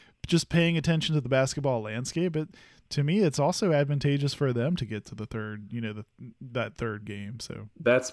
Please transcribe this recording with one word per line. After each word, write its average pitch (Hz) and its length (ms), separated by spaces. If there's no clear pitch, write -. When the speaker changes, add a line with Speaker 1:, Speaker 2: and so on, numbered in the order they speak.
Speaker 1:
just - 220
paying 170 260
attention 156 400
to 147 60
the 120 80
basketball 131 520
landscape, 123 540
it, 156 140
to 143 140
me, 165 160
it's 160 200
also 175 320
advantageous 143 600
for 135 200
them 127 220
to 139 100
get 107 200
to - 100
the 107 100
third, 107 460
you 117 100
know, 107 120
the, 107 120
that 117 340
third 104 300
game. 101 340
So - 300
Speaker 2:
That's 123 340